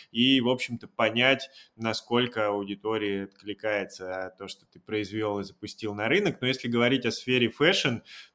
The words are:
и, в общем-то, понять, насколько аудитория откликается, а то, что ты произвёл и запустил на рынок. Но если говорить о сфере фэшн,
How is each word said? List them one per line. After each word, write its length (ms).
и, 300
в 80
общем-то, 400
понять, 600
насколько 680
аудитория 760
откликается, 1040
а 40
то, 200
что 160
ты 160
произвёл 580
и 40
запустил 500
на 160
рынок. 320
Но 60
если 200
говорить 380
о 60
сфере 360
фэшн, 300